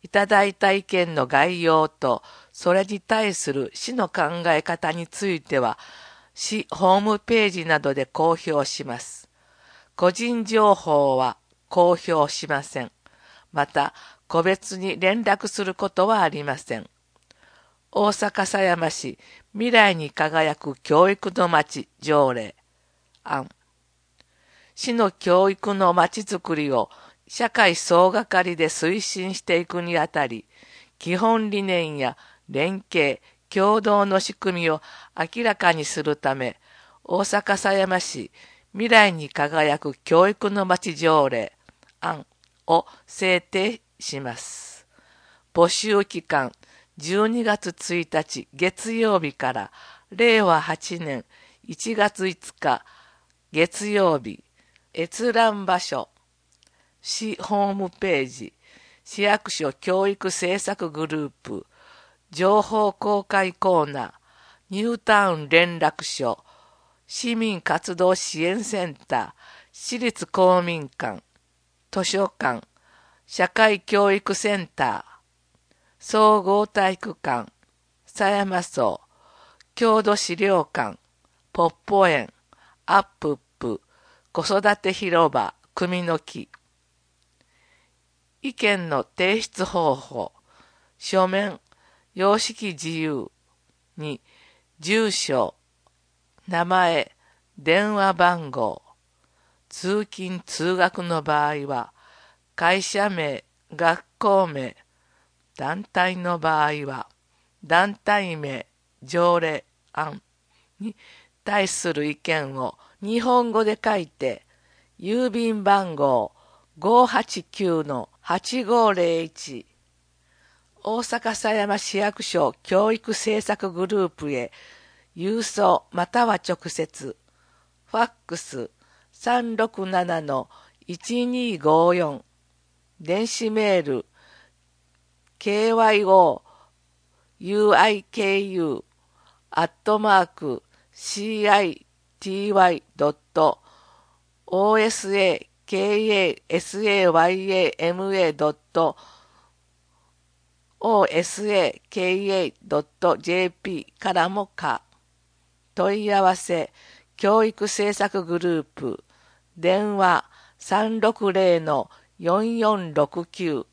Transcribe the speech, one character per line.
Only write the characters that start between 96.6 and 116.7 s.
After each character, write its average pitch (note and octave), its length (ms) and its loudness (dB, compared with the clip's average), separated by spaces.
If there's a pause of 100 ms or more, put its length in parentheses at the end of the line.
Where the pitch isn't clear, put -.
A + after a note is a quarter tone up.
前、 F3 500 2 (420)
電 G3 380 2
話 G3 180 2
番 F3 380 2
号。 A#2+ 320 -4 (840)
通 G3+ 360 -4
勤・ F#3 400 -10
通 F3+ 300 -4
学 F3+ 260 0
の E3+ 220 -4
場 D3 260 0
合 C#3+ 180 -6
は、 B2+ 240 -6 (640)
会 F#3 280 0
社 G3+ 260 -2
名、 D#3 340 -6 (320)
学 E3 300 2 (140)
校 G3 260 4
名、 C#3 320 -8 (800)
団 D#3 260 -6
体 F#3 320 -2
の F3 220 -4
場 D#3 260 0
合 D3 220 -2
は、 C3 240 -10 (560)
団 F#3 300 2
体 G3+ 400 -2
名、 C#3+ 320 -10 (340)
条 F3 380 2
例 D#3 260 -4 (280)
案 D#3 280 -8 (580)
に G#3 160 -10 (480)
対 G3+ 240 0
す F3+ 240 -4
る D3 140 -2
意 D3+ 120 -4
見 D3 400 -4
を B2+ 200 -6 (240)
日 A3 200 -4
本 A#3+ 300 2
語 A3 120 2
で G#3+ 200 0
書 G#3+ 120 0
い E3+ 120 -4
て、 - 380 -8 (540)
郵 A#3 300 -2
便 A3 340 -2
番 F#3+ 320 2
号 C3+ 360 0 (480)